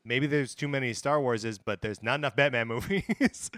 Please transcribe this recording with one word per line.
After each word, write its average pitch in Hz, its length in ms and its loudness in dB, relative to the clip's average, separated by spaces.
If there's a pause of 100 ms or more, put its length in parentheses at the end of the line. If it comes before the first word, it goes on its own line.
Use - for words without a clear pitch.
maybe 127 240 2
there's 139 260 0
too 147 140 -4
many 135 240 -2
Star 147 280 0
Warses, 113 380 0
but 101 240 -4
there's 107 180 -4
not 113 140 0
enough 143 220 -2
Batman 127 320 4
<laughs> - 0 -
movies. 190 880 0